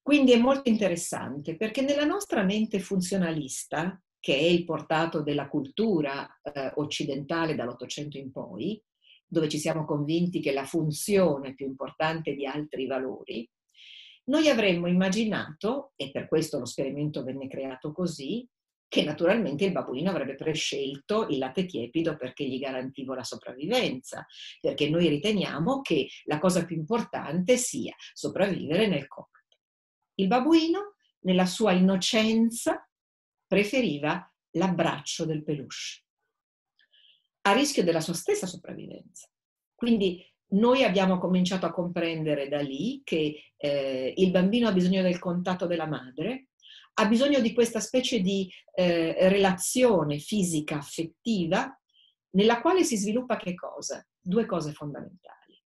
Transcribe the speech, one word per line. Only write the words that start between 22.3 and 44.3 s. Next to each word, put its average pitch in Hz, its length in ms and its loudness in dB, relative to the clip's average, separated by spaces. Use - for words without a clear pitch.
gli 127 120 -4
garantiva 131 580 -8
la 127 100 -10
sopravvivenza, 139 1000 -6
perché 147 280 0
noi 165 200 4
riteniamo 165 720 0
che - 260 0
la 151 160 -2
cosa 180 260 2
più 165 120 -6
importante 180 800 0
sia 123 360 -6
sopravvivere 175 720 0
nel 143 200 -2
corpo. - 280 -20
Il 196 120 2
babbuino, 330 680 4
nella 185 260 4
sua 190 280 2
innocenza, 220 1080 2
preferiva 185 880 0
l'abbraccio 160 720 0
del 156 180 -4
peluche, - 600 -8
a 196 120 4
rischio 262 300 2
della 165 180 2
sua 175 120 -6
stessa 403 320 -2
sopravvivenza. - 840 -16
Quindi 196 520 0
noi 247 340 6
abbiamo 190 340 4
cominciato 180 480 2
a 165 60 0
comprendere 165 800 -2
da 147 120 -2
lì 175 440 -4
che, 151 500 -2
eh, 135 600 -2
il 190 140 6